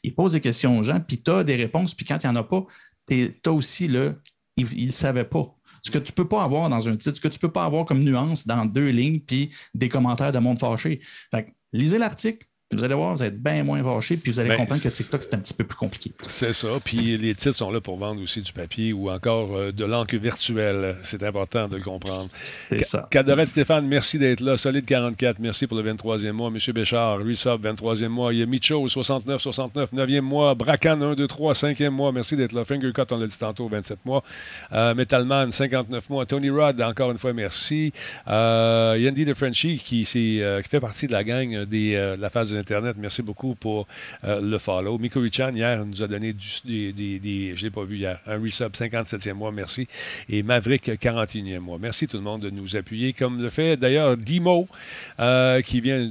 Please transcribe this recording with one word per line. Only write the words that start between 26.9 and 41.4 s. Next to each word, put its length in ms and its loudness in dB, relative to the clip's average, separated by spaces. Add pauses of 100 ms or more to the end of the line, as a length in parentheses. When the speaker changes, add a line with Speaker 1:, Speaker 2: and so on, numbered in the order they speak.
Speaker 2:
resub, 420 0
vingt-troisième 520 -2
mois. 200 0
Il 60 2
y 40 4
a 40 2
Micho, 420 0
soixante-neuf 540 -2
soixante-neuf, 500 -4
neuvième 320 2
mois. 300 4
Bracan, 480 2
un, 120 2
deux, 140 0
trois, 260 2
cinquième 380 2
mois. 180 2
Merci 260 -2
d'être 160 2
là. 120 -2
Fingercut, 460 -2
on 80 0
l'a 80 -2
dit 100 -8
tantôt, 320 -4
vingt-sept 380 -4
mois. 180 0 (480)
Euh, 220 4
Metalman, 580 2
cinquante-neuf 560 -2
mois. 160 -2
Tony 240 0
Rod, 320 4
encore 300 0
une 80 -4
fois, 160 -2
merci. 580 0 (360)
Euh, 720 4
Yandy 280 4
de 80 2
Frenchie, 440 0
qui, 280 0
c'est, 360 0
euh, 200 0
qui 80 -10
fait 100 2
partie 260 -6
de 60 -2
la 100 2
gang 440 -2